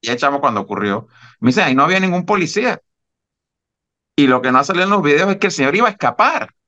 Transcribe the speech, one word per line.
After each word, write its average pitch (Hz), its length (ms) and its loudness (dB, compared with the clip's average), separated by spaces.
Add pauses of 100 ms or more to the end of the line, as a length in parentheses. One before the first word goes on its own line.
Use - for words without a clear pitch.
ya 117 140 -6
echamos 143 260 -2
cuando 113 220 0
ocurrió. 104 440 -4 (320)
Me 113 120 0
dicen, 180 140 2
"Ahí 135 100 0
no 135 100 4
había 185 160 0
ningún 180 240 -2
policía". 196 560 -2 (1400)
Y 143 100 4
lo 127 140 4
que 127 100 -2
no 127 80 4
ha 139 60 2
salido 180 200 0
en 196 60 -2
los 202 120 2
videos 151 280 2
es 190 60 -2
que 202 120 -2
el 175 40 -2
señor 143 240 0
iba 233 120 2
a 208 40 -2
escapar. 208 640 -2 (140)